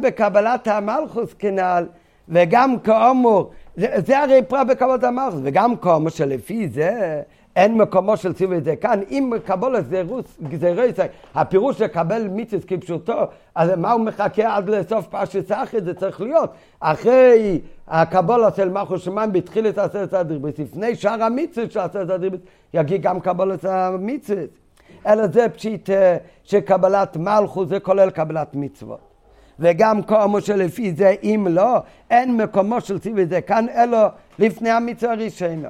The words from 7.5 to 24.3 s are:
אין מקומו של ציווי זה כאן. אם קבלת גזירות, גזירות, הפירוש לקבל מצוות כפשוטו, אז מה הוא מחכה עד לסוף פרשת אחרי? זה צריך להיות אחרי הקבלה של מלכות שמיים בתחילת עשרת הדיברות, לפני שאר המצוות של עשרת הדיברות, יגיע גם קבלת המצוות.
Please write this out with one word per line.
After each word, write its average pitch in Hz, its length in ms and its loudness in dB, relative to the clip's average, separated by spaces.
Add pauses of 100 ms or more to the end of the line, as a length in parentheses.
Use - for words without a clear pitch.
אין 208 220 4
מקומו 196 400 2
של 175 160 -4
ציווי 180 280 -2
זה 147 140 -2
כאן. 214 240 0 (100)
אם 269 220 -2 (140)
קבלת 196 420 -2
גזירות, 185 380 -6 (180)
גזירות, 170 520 -2 (400)
הפירוש 196 460 0
לקבל 202 500 -2
מצוות 202 360 -6
כפשוטו, 180 560 -6 (320)
אז 165 220 2
מה 170 140 0
הוא 240 100 2
מחכה 214 540 -2
עד 202 140 -4
לסוף 214 380 -4
פרשת 190 440 -6
אחרי? 226 300 -4
זה 170 120 -6
צריך 185 280 -8
להיות 262 280 0 (300)
אחרי 226 840 4 (260)
הקבלה 180 640 2
של 190 180 0
מלכות 185 320 -4
שמיים 214 300 -4
בתחילת 196 460 -2
עשרת 196 360 -4
הדיברות, 151 460 -4
לפני 180 360 -6
שאר 214 280 -2
המצוות 233 480 -4
של 214 80 -4
עשרת 180 300 -4
הדיברות, 185 320 -4 (320)
יגיע 160 240 0
גם 185 220 -2
קבלת 180 460 -2
המצוות. 185 840 -4 (580)